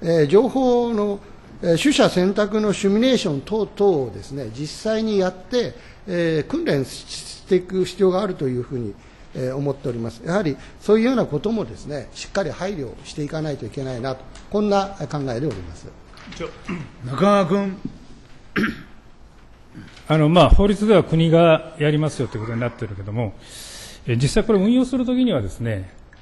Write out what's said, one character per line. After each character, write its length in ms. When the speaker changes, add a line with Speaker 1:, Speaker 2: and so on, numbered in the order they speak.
Speaker 1:
え 40
ー、 40
情 220
報 440
の 260
え 40
ー、 120
取 140
捨 140
選 260
択 260
の 120
シ 140
ミ 120
ュ 20
レ 140
ー 20
シ 100
ョ 100
ン 40
等 340
々 220
を 20
で 100
す 120
ね、 220
実 120
際 120
に 140
や 120
っ 40
て、 400
え 400
ー、 0
訓 160
練 220
し 600
て 80
い 60
く 240
必 180
要 80
が 100
あ 60
る 80
と 120
い 120
う 20
ふ 140
う 20
に、 160
え 180
ー、 40
思 160
っ 40
て 140
お 20
り 60
ま 140
す。 120
や 100
は 100
り 140
そ 140
う 60
い 20
う 40
よ 80
う 20
な 100
こ 140
と 120
も 140
で 100
す 120
ね、 260
し 140
っ 20
か 140
り 80
配 260
慮 160
し 120
て 80
い 60
か 120
な 100
い 60
と 80
い 40
け 140
な 120
い 60
な 120
と、 100
こ 100
ん 80
な 260
考 60
え 80
で 80
お 20
り 140
ま 120
す。 120
Speaker 2:
中 200
川 240
君。 300
Speaker 3:
あ 120
の、 100
ま 140
あ、 80
法 160
律 180
で 80
は 100
国 280
が 480
や 100
り 80
ま 140
す 100
よ 60
と 100
い 20
う 20
こ 80
と 40
に 60
な 100
っ 40
て 120
る 100
け 60
ど 100
も、 220
え 80
ー、 40
実 120
際 140
こ 100
れ 60
運 120
用 140
す 100
る 80
と 120
き 100
に 80
は 80
で 80
す 120
ね、 340